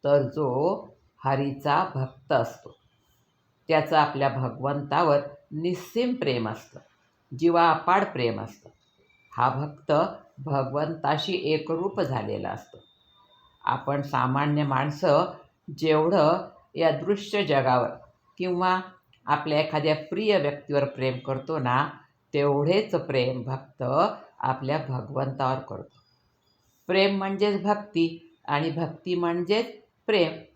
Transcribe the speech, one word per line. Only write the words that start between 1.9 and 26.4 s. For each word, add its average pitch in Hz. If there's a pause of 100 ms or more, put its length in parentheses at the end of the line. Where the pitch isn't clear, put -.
भक्त -
असतो, - (880)
त्याचं 156
आपल्या 139
भगवंतावर 143 (320)
निस्सीम 180
प्रेम 123
असतं, - (580)
जीवापाड 170
प्रेम 120
असतं. - (680)
हा 123
भक्त 143 (460)
भगवंताशी 147
एकरूप 165
झालेला 107
असतो. - (840)
आपण 139
सामान्य 139
माणसं 147 (520)
जेवढं 160 (260)
या 160
दृश्य 202
जगावर 127 (480)
किंवा 185 (460)
आपल्या 147
एखाद्या 156
प्रिय 208
व्यक्तीवर 143
प्रेम 127
करतो 135
ना, 131 (440)
तेवढेच 147
प्रेम 127
भक्त 131 (560)
आपल्या 131
भगवंतावर 131
करतो. - (840)